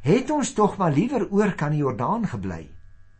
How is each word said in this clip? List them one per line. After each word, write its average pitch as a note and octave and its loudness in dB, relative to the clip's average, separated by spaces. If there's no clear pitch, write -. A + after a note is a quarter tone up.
Het A3+ 2
ons D4+ 0
tog G#3+ 2
maar E3+ 2
liewer G#3 0
oor G3 2
kan D3 -2
die D3 0
Jordaan C#3 -2
gebly?" F2+ -8